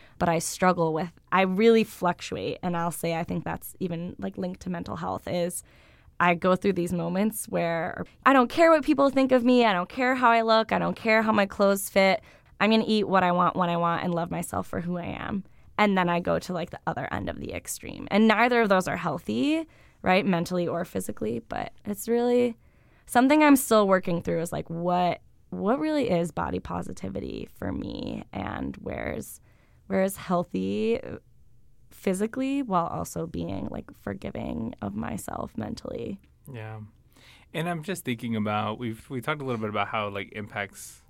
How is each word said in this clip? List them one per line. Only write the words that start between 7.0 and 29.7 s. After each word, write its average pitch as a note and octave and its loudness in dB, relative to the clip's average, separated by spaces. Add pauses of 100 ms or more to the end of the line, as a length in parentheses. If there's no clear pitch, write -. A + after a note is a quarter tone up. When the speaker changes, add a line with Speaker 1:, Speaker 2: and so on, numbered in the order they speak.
Speaker 1:
where E3+ -2 (200)
I C4 8
don't B3 6
care E4 6
what D#4 6
people C#4 4
think C4+ 2
of B3+ 6
me. B3 6
I G#3+ 4
don't A3+ 0
care B3+ 0
how B3+ 4
I A#3 6
look. A3 4
I F#3+ 2
don't F3 0
care A3 2
how A3 2
my G3+ 4
clothes G3 2
fit. F#3+ 4 (400)
I'm G#3 4
gonna A3 6
eat G#3+ 2
what F#3 4
I F3 4
want, F3 2
when F3 2
I E3+ 0
want, E3+ 0
and F3 -2
love E3 -4
myself E3+ -6
for F3+ -6
who F3 -6
I E3+ -10
am. - -6 (360)
And G3+ 4
then F3+ 2
I F3 0
go E3+ 0
to, F#3 -6
like, E3+ -6
the - -14
other - -4
end - -6
of - -8
the - -8
extreme. - -10
And G#3+ 6
neither A#3 4
of A3 4
those F#3+ 4
are D3 -2
healthy, A#3+ -2 (360)
right, F#3 2
mentally F3 0
or E3+ -4
physically. G#3+ -6
But - -8 (140)
it's G3+ -8
really A#3+ 2 (500)
something C4+ 6
I'm C#4+ 10
still G#3+ 4
working F#3 2
through E3 -2
is, E3+ -6
like, - -6
what, F3 0 (260)
what G3 -2
really D4+ 0
is E3+ 0
body - -4
positivity F#3 -8
for - -6
me, - -8
and - -6
where's, - -8 (460)